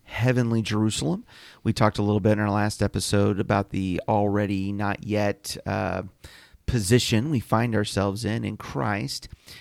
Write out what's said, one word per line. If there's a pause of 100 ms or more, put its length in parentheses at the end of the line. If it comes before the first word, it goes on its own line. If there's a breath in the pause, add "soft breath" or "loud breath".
heavenly
Jerusalem. (380 loud breath)
We
talked
a
little
bit
in
our
last
episode
about
the
already
not
yet, (100)
uh, (640 loud breath)
position
we
find
ourselves
in,
in
Christ. (320 loud breath)